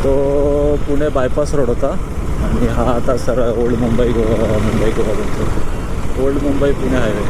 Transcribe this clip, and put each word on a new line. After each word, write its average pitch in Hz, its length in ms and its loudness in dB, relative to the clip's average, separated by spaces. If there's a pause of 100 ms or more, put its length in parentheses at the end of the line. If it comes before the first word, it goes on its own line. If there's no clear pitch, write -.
तो 135 100 0 (720)
पुणे 147 280 0
बायपास 139 400 0
रोड 139 120 2
होता 127 240 0 (560)
आणि 123 200 0
हा 113 240 0
आता 120 340 0
सरळ 120 260 0 (120)
ओल्ड 120 160 0
मुंबई 120 320 0
गो-, 110 520 0
मुंबई 107 340 0
गोवा 104 160 0
म्हणतो, - 1120 0
ओल्ड 139 180 0
मुंबई 139 280 0
पुणे 127 260 0
हायवे. 104 320 0